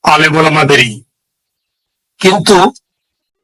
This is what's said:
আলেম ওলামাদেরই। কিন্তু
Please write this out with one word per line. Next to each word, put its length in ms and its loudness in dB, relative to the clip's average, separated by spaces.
আলেম 320 0
ওলামাদেরই। 560 0
কিন্তু 360 0